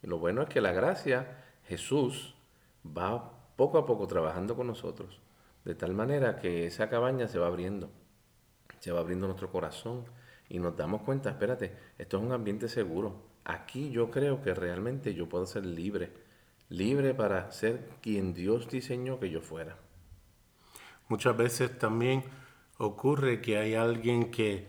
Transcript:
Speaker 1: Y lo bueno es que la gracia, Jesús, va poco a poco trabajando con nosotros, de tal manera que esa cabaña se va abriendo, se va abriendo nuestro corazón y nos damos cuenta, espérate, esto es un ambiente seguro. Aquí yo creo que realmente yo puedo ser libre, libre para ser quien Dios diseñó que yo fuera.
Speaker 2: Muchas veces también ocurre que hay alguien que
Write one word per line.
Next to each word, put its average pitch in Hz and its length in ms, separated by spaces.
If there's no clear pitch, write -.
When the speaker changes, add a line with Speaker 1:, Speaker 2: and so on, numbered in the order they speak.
Speaker 1:
Y - 60
lo 85 100
bueno 92 240
es 156 60
que 139 120
la 95 120
gracia, 131 640
Jesús, - 680
va 90 460
poco 151 220
a 151 80
poco 107 200
trabajando 90 500
con 123 100
nosotros, 95 540
de 85 100
tal 90 200
manera 123 420
que 85 300
esa 110 240
cabaña 123 380
se 101 100
va 87 80
abriendo, 90 440
se 90 120
va 85 80
abriendo 90 260
nuestro 92 240
corazón 117 540
y 90 80
nos 87 180
damos 90 260
cuenta, 135 280
espérate, 104 440
esto 98 220
es 104 60
un 123 80
ambiente 113 360
seguro. 95 640
Aquí 127 440
yo 117 200
creo 139 320
que 92 120
realmente 95 600
yo 82 140
puedo 90 180
ser 98 180
libre, 90 480
libre 127 440
para 98 380
ser 117 360
quien 98 320
Dios 104 340
diseñó 127 520
que 92 100
yo 80 100
fuera. 80 360
Speaker 2:
Muchas 113 280
veces 120 420
también 120 460
ocurre 123 640
que 107 180
hay 110 160
alguien 117 560
que 104 380